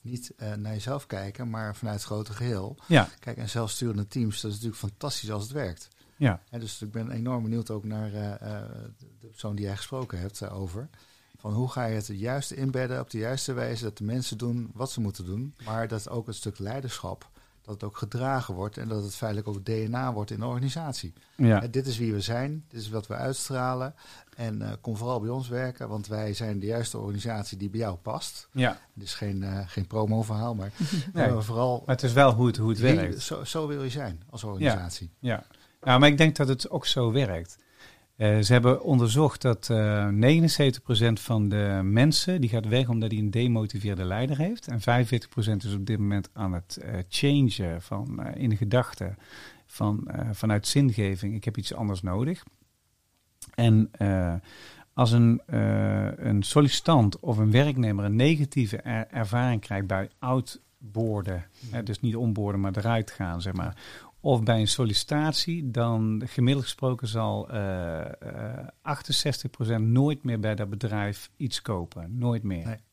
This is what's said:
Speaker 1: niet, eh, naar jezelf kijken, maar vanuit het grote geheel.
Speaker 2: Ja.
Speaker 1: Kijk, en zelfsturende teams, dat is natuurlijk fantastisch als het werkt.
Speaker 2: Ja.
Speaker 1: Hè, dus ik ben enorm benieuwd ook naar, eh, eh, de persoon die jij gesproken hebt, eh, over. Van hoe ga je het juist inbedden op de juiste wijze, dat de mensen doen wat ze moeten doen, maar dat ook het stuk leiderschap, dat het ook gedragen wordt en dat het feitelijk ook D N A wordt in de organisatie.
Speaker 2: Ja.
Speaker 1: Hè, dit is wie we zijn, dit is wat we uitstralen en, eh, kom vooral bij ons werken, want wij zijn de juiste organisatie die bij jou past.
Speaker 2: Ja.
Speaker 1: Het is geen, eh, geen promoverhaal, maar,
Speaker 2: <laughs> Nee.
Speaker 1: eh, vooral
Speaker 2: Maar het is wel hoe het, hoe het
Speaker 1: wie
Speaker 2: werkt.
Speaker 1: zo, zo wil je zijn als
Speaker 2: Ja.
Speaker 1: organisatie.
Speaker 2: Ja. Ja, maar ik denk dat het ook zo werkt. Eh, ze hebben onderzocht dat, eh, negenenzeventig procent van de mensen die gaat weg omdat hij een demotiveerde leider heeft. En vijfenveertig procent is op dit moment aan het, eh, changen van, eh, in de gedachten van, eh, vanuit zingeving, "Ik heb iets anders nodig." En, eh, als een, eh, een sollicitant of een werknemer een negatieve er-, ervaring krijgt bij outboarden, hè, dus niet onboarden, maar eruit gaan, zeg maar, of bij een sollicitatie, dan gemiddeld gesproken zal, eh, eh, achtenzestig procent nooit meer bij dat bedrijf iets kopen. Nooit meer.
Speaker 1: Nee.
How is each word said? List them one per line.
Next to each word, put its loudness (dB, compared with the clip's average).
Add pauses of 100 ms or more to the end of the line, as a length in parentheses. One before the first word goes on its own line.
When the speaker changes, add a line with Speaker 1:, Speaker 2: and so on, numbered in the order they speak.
Speaker 1:
niet, -10
eh, -8
naar -6
jezelf -6
kijken, -8
maar -6
vanuit -6
het -8
grote -6
geheel. -6 (100)
Speaker 2:
Ja. 6 (120)
Speaker 1:
Kijk, -10
en -8
zelfsturende -4
teams, -4
dat -6
is -8
natuurlijk -8
fantastisch -8
als -4
het -12
werkt. -8 (300)
Speaker 2:
Ja. 2
Speaker 1:
Hè, -10
dus -10
ik -10
ben -8
enorm -4
benieuwd -2
ook -6
naar, -6
eh, -6
eh, -10 (560)
de -20
persoon -8
die -4
jij -4
gesproken -8
hebt, -8
eh, -10
over. -8 (480)
Van -6
hoe 0
ga -4
je -2
het -6
juist -6
inbedden -4
op -8
de -8
juiste -4
wijze, -4
dat -6
de -8
mensen -4
doen -4
wat -6
ze -6
moeten -4
doen, -6 (120)
maar -4
dat -8
ook -6
het -10
stuk -8
leiderschap, -8 (320)
dat -14
het -12
ook -10
gedragen -4
wordt -6
en -8
dat -4
het -8
feitelijk -4
ook -8
D -8
N -2
A -2
wordt -6
in -6
de -4
organisatie. -6 (240)
Speaker 2:
Ja. 6
Speaker 1:
Hè, -4
dit -2
is -4
wie 0
we -2
zijn, -4
dit -14
is -12
wat -6
we -8
uitstralen -4 (400)
en, -6
eh, -6 (100)
kom -6
vooral -4
bij -4
ons -4
werken, -6
want -6
wij -4
zijn -4
de -6
juiste -4
organisatie -6
die -6
bij -4
jou -2
past. -10
Speaker 2:
Ja. 2 (160)
Speaker 1:
Het -14
is -8
geen, -4
eh, -4
geen -4
promoverhaal, 0
maar, -6 (240)
Speaker 2:
<laughs> -2
Nee. 2
Speaker 1:
eh, 2
vooral 0
Speaker 2:
Maar 2
het -4
is 2
wel 10
hoe 6
het, 2
hoe 2
het 0
Speaker 1:
wie 6
Speaker 2:
werkt. 0
Speaker 1:
zo, -6
zo -4
wil -4
je -4
zijn -6
als -12
Speaker 2:
Ja. -8
Speaker 1:
organisatie. -2 (100)
Speaker 2:
Ja. -2 (400)
Ja, 6
maar 10
ik 4
denk 6
dat 2
het -2
ook -4
zo 2
werkt. -2 (540)
Eh, 4
ze 4
hebben 6
onderzocht 4
dat, 0
eh, 2
negenenzeventig 6
procent 4
van 2
de 2
mensen 4
die 2
gaat 0
weg 4
omdat 0
hij 0
een 2
demotiveerde 0
leider 0
heeft. -2
En -4
vijfenveertig 2
procent 0
is -2
op -2
dit 0
moment 0
aan -2
het, -6
eh, -8 (160)
changen 2
van, -8
eh, -8
in 2
de 4
gedachten 0 (480)
van, -2
eh, -4
vanuit 0
zingeving, 2
"Ik -6
heb -4
iets -6
anders -2
nodig." -2 (1120)
En, 6
eh, 0 (600)
als 4
een, 6
eh, 2
een 0
sollicitant 4
of 0
een 4
werknemer 4
een 2
negatieve 2
er-, -4
ervaring 0
krijgt -4
bij 0 (100)
outboarden, -4 (260)
hè, -6
dus -6
niet 0
onboarden, 0
maar -2
eruit 0
gaan, -4
zeg -6
maar, -4 (440)
of 4
bij 4
een 4
sollicitatie, 0
dan 2
gemiddeld 2
gesproken -2
zal, -2
eh, -4 (220)
eh, -10 (140)
achtenzestig -2
procent 0
nooit 4
meer 0
bij 0
dat -4
bedrijf -4
iets -4
kopen. -6
Nooit 0
meer. -2
Speaker 1:
Nee. -6 (160)